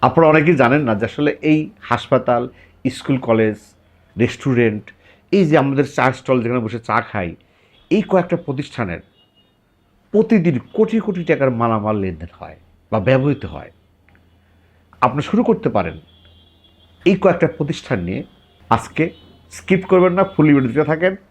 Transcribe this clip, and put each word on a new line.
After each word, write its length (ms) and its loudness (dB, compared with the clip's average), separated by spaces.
আপনারা 280 4
অনেকেই 260 4
জানেন 280 4
না 120 0
যে 100 -4
আসলে 380 -4
এই 280 0
হাসপাতাল, 680 -2
স্কুল, 280 -4
কলেজ, 380 2
রেস্টুরেন্ট, 720 0
এই 140 4
যে 120 4
আমাদের 260 0
চা 280 -2
স্টল 300 -2
যেখানে 180 -2
বসে 180 -6
চা 220 -2
খাই, 360 -6
এই 120 0
কয়েকটা 340 0
প্রতিষ্ঠানের 640 -8
প্রতিদিন 480 2
কোটি 280 0
কোটি 240 -6
টাকার 260 2
মালামাল 460 -2
লেনদেন 360 -6
হয় 240 -18
বা 80 0
ব্যবহৃত 460 0
হয়। 240 -14
আপনি 220 0
শুরু 220 0
করতে 240 0
পারেন 320 -4
এই 120 4
কয়েকটা 300 2
প্রতিষ্ঠান 540 -6
নিয়ে। 240 -6
আজকে 400 -2
স্কিপ 360 -2
করবেন 260 4
না, 120 2
ফুল 220 2
ভিডিও 140 6
দিতে 240 -2
থাকেন 320 -2